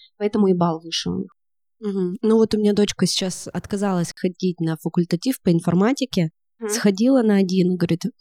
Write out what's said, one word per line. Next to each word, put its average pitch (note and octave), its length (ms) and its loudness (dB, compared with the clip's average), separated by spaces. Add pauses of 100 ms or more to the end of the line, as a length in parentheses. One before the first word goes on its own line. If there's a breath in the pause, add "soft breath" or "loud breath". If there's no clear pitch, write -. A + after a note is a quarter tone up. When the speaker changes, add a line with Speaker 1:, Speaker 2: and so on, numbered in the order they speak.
(160 soft breath)
Speaker 1:
Поэтому G#3 300 2
и F#3 80 4
балл E3+ 260 0
выше E3+ 300 -8
у F#3 80 -4
них. F#3+ 120 -8 (500)
Speaker 2:
Мгм. G3 420 -4
Ну A3 140 4
вот A3 180 2
у G#3+ 40 0
меня G#3 140 2
дочка G3+ 320 0
сейчас - 480 -4
отказалась F#3+ 640 -2
ходить F3+ 460 -4
на D#3+ 200 -2
факультатив F3 600 -2
по F#3+ 80 2
информатике. F3 800 2 (300)
Speaker 1:
Мгм. A3 100 -4
Speaker 2:
Сходила A#3 520 0
на G#3+ 120 2
один, F#3 420 2
говорит: E3+ 260 -2 (180)